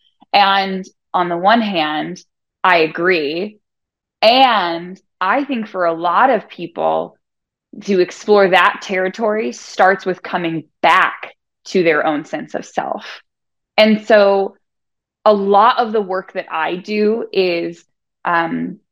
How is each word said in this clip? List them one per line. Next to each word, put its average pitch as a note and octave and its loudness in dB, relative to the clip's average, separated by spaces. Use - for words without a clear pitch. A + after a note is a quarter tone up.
And G3 0
on F3+ 0
the E3+ -4
one G#3+ 2
hand, E3 -4
I F3+ 4
agree. E3+ -2
And F#3+ 0
I A3 0
think B3 -6
for F3+ -4
a E3+ 0
lot F3 2
of G#3+ 0
people, D#3+ -4
to F#3+ 0
explore G3 2
that F3+ 4
territory G#3+ -4
starts G3 0
with F3+ -6
coming E3 -6
back F3 0
to F#3 0
their D#3 2
own D#3 -4
sense D#3 -10
of - -8
self. - -10
And G#3+ 4
so G3+ 2
a G#3+ 6
lot G3+ 4
of A#3 -2
the A3 0
work F#3 -8
that - -8
I E3 -4
do G#3+ -2
is, E3+ -2
um, E3+ -2